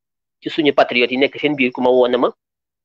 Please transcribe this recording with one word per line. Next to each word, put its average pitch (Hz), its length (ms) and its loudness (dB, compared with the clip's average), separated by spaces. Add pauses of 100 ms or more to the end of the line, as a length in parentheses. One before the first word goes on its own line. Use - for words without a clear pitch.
(400)
ci 151 100 -10
suñu 147 220 0
patriote 120 400 0
yi 127 60 -4
nekk 139 220 0
seen 147 160 -2
biir 123 160 -2
ku 135 100 -10
ma 123 80 2
woo 123 180 4
ne 120 80 0
ma, 147 140 0 (540)